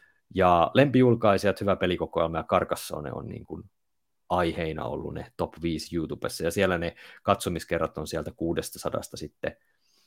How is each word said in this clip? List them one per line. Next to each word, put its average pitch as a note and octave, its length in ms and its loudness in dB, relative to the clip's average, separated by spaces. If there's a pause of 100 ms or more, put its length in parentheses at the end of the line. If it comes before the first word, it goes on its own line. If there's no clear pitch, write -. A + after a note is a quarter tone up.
(340)
ja F2+ 400 6
lempijulkaisijat, A#2 840 4
hyvä G2 160 0
pelikokoelma E2+ 640 0
ja D#2+ 60 -4
Carcassonne D2+ 680 -2
on - 160 -8
niin - 160 -12
kuin - 180 -12 (680)
aiheina E2 560 -2
ollut D2+ 300 -6
ne - 220 -10
top - 260 -4
viisi E2 340 -4
YouTubessa, D#2 480 -6
ja E2+ 60 0
siellä F#2 280 2
ne E2+ 160 -4 (280)
katsomiskerrat E2+ 760 0
on D#2 80 -6
sieltä D#2 300 -6
kuudesta E2 420 -4
sadasta - 380 -8
sitten - 400 -10 (500)